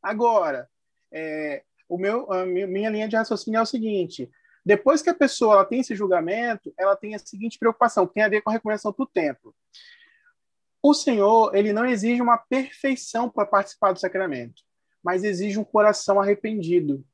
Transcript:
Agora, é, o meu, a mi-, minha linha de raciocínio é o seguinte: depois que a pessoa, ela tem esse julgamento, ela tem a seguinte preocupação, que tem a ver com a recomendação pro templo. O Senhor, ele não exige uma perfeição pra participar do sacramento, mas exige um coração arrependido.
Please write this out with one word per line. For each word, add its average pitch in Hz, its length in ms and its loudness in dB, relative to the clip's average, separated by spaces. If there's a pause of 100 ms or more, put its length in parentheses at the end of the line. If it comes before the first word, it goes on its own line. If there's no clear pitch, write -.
Agora, 202 640 0 (440)
é, 156 500 -8 (260)
o 175 80 -6
meu, 202 360 -4
a 185 120 -2
mi-, 185 220 -4
minha 196 240 -4
linha 214 180 -4
de 208 60 -6
raciocínio 220 440 -2
é 226 40 2
o 226 40 0
seguinte: 202 600 -4 (380)
depois 226 340 4
que - 100 0
a 349 40 2
pessoa, 240 400 2
ela 196 100 8
tem 226 140 -4
esse 254 160 -4
julgamento, 196 840 -2
ela 196 200 2
tem 208 180 -12
a 208 60 -10
seguinte 220 400 -10
preocupação, 226 480 2
que - 60 -18
tem 214 100 2
a 214 40 2
ver 208 140 0
com - 80 -4
a - 20 -2
recomendação 214 400 -4
pro 262 140 -6
templo. 139 480 -6 (1300)
O 285 120 6
Senhor, 226 600 4
ele 208 180 2
não 220 140 0
exige 240 340 0
uma 240 180 2
perfeição 254 920 -4
pra 208 180 -2
participar 196 460 0
do 185 80 -6
sacramento, 160 600 -6 (400)
mas 180 220 -2
exige 196 340 -4
um 208 60 -4
coração 208 560 2
arrependido. 175 920 0